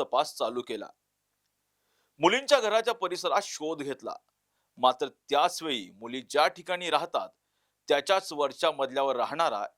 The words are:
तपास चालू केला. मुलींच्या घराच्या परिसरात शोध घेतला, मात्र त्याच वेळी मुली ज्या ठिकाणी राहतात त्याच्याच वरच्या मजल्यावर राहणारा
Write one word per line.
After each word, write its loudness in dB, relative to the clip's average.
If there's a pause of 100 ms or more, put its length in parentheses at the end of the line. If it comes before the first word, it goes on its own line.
तपास 0
चालू -4
केला. -8 (1300)
मुलींच्या 4
घराच्या 0
परिसरात -2
शोध -6
घेतला, -8 (640)
मात्र 2
त्याच 0
वेळी -6
मुली -10
ज्या 2
ठिकाणी -6
राहतात 0 (600)
त्याच्याच 2
वरच्या 0
मजल्यावर 0
राहणारा 0 (120)